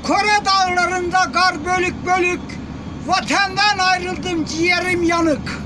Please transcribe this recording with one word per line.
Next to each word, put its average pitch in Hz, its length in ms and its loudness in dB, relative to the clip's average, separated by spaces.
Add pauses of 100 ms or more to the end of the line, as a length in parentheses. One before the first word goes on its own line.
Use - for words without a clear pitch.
Kore 415 420 2
dağlarında 359 840 2
kar 349 340 2
bölük 359 400 -2
bölük. 359 360 0 (640)
Vatandan 381 720 0
ayrıldım, 359 680 -2
ciğerim 349 580 0
yanık. 330 640 0